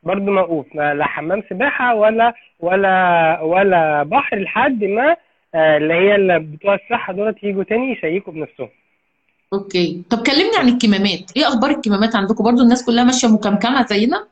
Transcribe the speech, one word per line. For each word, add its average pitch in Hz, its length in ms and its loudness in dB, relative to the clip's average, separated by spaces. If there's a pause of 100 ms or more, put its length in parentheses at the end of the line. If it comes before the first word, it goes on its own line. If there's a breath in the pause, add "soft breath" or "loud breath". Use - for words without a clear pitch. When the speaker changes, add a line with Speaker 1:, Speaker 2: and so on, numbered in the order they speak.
Speaker 1:
برضو 196 280 -4
موقوف، 170 440 -2
لا، 147 180 -2
لا 147 120 -2
حمام 170 440 -6
سباحة 247 460 -2
ولا، 220 380 2 (260 soft breath)
ولا، 175 800 2
ولا 165 600 2
بحر 226 340 -2
لحد 220 460 -2
ما، 240 320 0 (400)
آه، 156 220 4
اللي 156 160 0
هي 196 220 4
اللي 185 240 2
بتوع 156 360 -2
الصحة - 380 -6
دولت 208 300 -6
يجوا 196 200 -4
تاني 240 280 -2
يشيكوا 180 420 -6
بنفسهم. 143 360 -12 (840)
Speaker 2:
اوكي، 180 580 -4
طب 233 60 0
كلمني 302 420 0
عن 269 80 4
الكمامات، 202 680 0
ايه 294 60 0
اخبار 226 260 0
الكمامات 214 460 0
عندكم؟ 202 280 -2
برضو 240 200 4
الناس 240 220 4
كلها 240 180 2
ماشية 247 240 2
مكمكمة 220 580 2
زينا؟ 220 460 -2